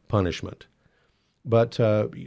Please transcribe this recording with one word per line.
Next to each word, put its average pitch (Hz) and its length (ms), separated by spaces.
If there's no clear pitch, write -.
punishment. - 640
But, 117 360
uh, 107 260